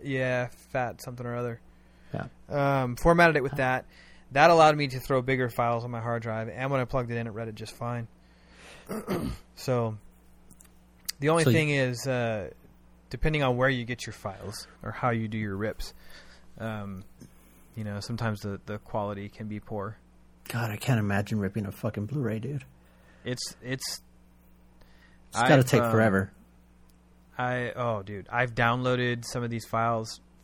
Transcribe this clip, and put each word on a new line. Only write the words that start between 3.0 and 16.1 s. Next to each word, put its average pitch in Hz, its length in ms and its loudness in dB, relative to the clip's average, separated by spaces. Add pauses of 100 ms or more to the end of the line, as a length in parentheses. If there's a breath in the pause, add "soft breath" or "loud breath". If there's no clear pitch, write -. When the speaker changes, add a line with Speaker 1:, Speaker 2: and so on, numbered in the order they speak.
Speaker 1:
it 131 60 2
with 135 100 -2
that. 127 320 0 (480 soft breath)
That 147 160 8
allowed 156 260 10
me 147 120 0
to 127 120 -6
throw 131 220 0
bigger 127 280 0
files 117 360 0
on 123 60 -8
my 117 100 -6
hard 117 220 -2
drive, 113 260 -4
and 131 220 -4
when 135 100 2
I 123 40 0
plugged 123 260 -2
it 117 40 -2
in, 117 120 -4
it - 20 -6
read 113 180 -8
it 110 80 -10
just 110 180 -12
fine. 120 340 -6 (840 soft breath)
<clears throat> 185 420 -4 (240)
So, 117 420 -2 (1200)
the 143 100 2
only 165 140 6
Speaker 2:
So 135 80 6
you 113 40 6
Speaker 1:
thing 151 140 4
is, 127 380 0
uh, 113 420 -2 (640)
depending 151 320 2
on 127 140 4
where 131 120 4
you 123 160 0
get 120 220 -6
your 113 60 -12
files - 540 -10 (140)
or 107 100 -8
how 123 200 0
you 113 160 0
do 110 100 -4
your 104 180 -4
rips, - 380 -6 (640 soft breath)